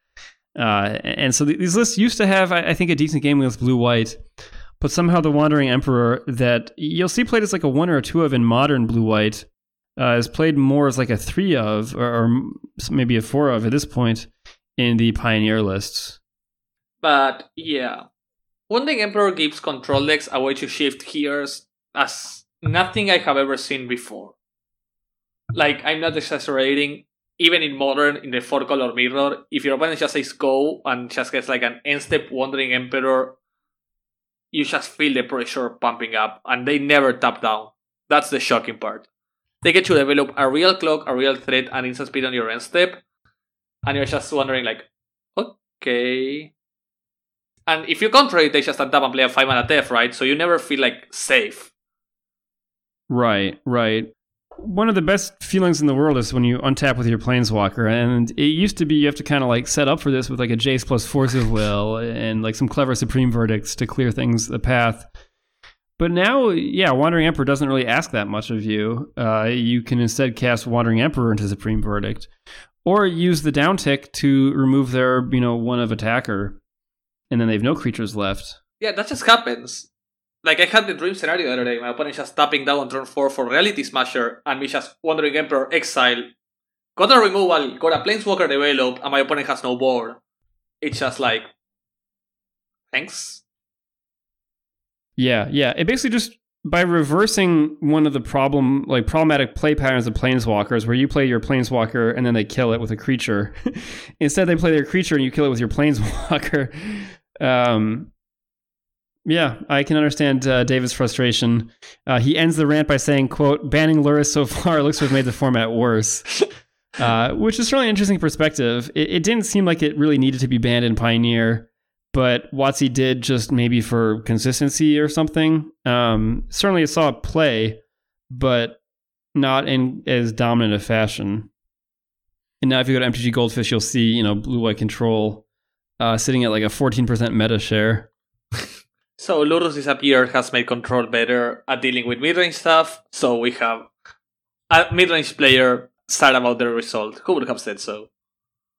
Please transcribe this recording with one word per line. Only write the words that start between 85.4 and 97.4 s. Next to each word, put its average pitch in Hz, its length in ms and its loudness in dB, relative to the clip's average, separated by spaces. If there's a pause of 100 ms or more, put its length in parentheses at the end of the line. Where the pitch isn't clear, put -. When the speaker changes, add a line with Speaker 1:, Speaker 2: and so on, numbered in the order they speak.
Speaker 2:
exile. 123 580 0 (640)
Got 208 160 4
a 254 80 8
removal, 180 580 2
got 165 140 0
a 151 100 -2
Planeswalker 196 460 -2
develop, 135 560 0
and 139 80 -8
my 139 80 4
opponent 139 260 -2
has 135 160 -6
no 127 140 -2
board. 123 400 -2 (640)
It's 151 180 -6
just 131 220 -4
like, 113 220 0 (1500)
thanks. - 500 -10 (1700)
Speaker 1:
Yeah, 123 340 0
yeah. 139 260 0
It - 100 0
basically 254 240 -2
just, 233 220 -2 (320)
by 175 180 0
reversing 170 960 2